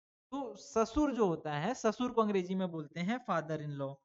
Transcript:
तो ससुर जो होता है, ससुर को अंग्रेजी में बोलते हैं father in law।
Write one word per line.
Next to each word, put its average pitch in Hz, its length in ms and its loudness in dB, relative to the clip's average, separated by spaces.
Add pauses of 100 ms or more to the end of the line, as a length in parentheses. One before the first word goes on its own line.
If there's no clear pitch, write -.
(320)
तो 262 240 -6
ससुर 254 560 2
जो 233 160 4
होता 156 260 0
है, 151 200 0
ससुर 247 380 0
को 226 100 2
अंग्रेजी 196 340 2
में 185 160 0
बोलते 160 280 -8
हैं 226 300 -2
father 160 320 0
in 147 160 -6
law। 139 280 -4